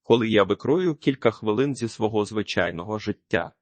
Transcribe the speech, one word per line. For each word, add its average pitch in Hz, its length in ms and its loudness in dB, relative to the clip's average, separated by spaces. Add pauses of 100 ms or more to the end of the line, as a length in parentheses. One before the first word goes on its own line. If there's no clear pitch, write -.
коли 117 260 2
я 107 140 4
викрою 151 520 0
кілька 135 360 0
хвилин 113 440 -2
зі 117 140 -6
свого 107 360 -2
звичайного 101 720 -4
життя, 87 640 -6